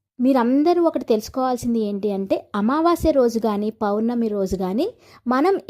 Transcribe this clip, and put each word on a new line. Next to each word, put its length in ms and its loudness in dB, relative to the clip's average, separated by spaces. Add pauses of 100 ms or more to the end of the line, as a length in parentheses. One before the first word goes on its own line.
(200)
మీరందరూ 640 2
ఒకటి 200 0
తెలుసుకోవాల్సింది 760 -2
ఏంటి 320 -2
అంటే, 420 -4
అమావాస్య 560 2
రోజు 280 2
కానీ 320 -2
పౌర్ణమి 580 -2
రోజు 280 -2
కానీ 320 -2 (380)
మనం 440 2